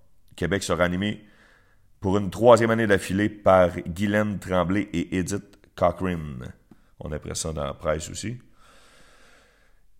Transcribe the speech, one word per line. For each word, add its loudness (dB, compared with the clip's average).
Québec -2
sera 0
animé -2
pour 0
une -2
troisième 6
année 2
d'affilée 2
par 4
Guylaine -2
Tremblay 0
et -4
Edith -6
Cochrane. -4
On -10
apprend -10
ça -6
dans -6
la -6
presse -4
aussi. -10